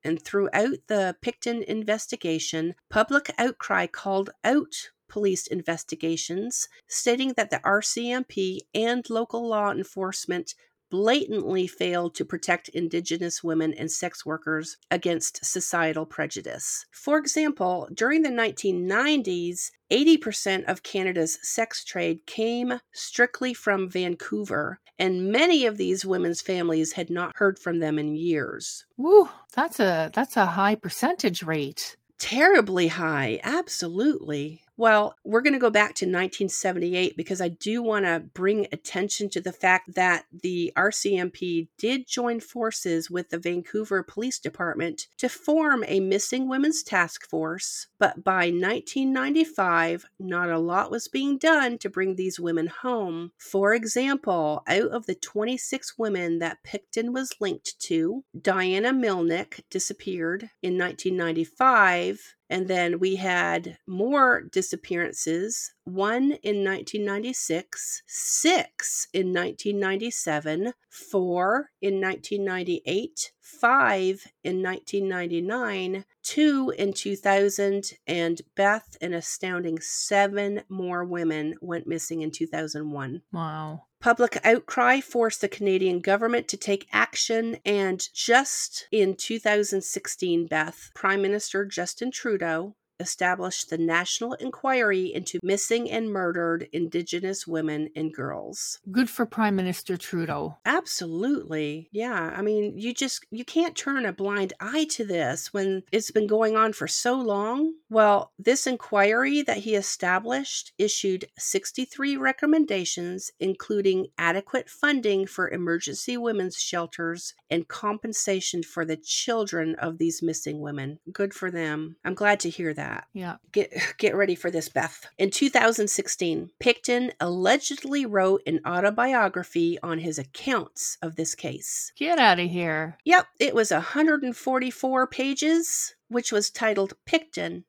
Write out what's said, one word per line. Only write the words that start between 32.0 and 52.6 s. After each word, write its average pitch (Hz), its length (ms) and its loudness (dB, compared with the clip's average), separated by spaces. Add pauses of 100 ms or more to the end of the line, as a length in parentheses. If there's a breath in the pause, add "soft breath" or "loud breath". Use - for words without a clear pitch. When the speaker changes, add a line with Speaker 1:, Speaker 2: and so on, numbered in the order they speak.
Speaker 1:
Terribly 220 720 4
high, 156 540 -2
absolutely. 175 1160 -2 (160)
Well, 214 460 4
we're 220 180 2
gonna 277 180 2
go 240 100 6
back 208 260 4
to 185 120 0
nineteen 185 420 0
seventy-eight 180 640 0
because - 240 -4
I 175 100 0
do 214 340 -2
wanna 196 360 2
bring 196 520 0
attention - 600 -4
to 175 100 -4
the 185 100 -6
fact 185 420 2
that 180 380 2
the 175 440 -4
R 196 160 4
C 202 260 0
M 180 120 0
P 170 480 -4
did 254 300 0
join 240 320 -2
forces 214 680 -2
with 175 220 -4
the - 80 -4
Vancouver 175 640 -2
Police 247 380 -6
Department 170 640 -4 (120)
to 254 120 -2
form 302 580 2
a 196 120 2
missing 202 500 0
women's 285 320 2
task - 480 0
force, 165 580 -4 (120)
but - 240 2
by 185 260 4
nineteen 220 640 0
ninety-five, 202 920 2 (140)
not 180 300 -2
a 165 80 2
lot 175 320 2
was 226 180 -4
being 269 300 0
done 277 400 4
to 196 120 -6
bring 190 260 0
these 185 240 -4
women 165 260 0